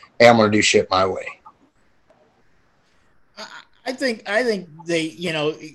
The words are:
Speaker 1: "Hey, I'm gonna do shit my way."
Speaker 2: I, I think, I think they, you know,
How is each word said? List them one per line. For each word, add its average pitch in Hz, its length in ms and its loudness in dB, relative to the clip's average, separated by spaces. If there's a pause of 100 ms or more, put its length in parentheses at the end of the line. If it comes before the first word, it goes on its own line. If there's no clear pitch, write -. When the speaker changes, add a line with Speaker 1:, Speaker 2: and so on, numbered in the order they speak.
(180)
Speaker 1:
"Hey, 120 80 8
I'm 117 120 8
gonna 107 120 4
do 104 120 2
shit 98 260 0
my 95 160 0
way." 95 220 -6 (2000)
Speaker 2:
I, 214 100 -18 (380)
I 254 80 -8
think, 254 340 -6
I 208 160 -2
think 196 280 -6 (160)
they, 165 160 -2
you 160 320 -8
know, 156 200 -4 (200)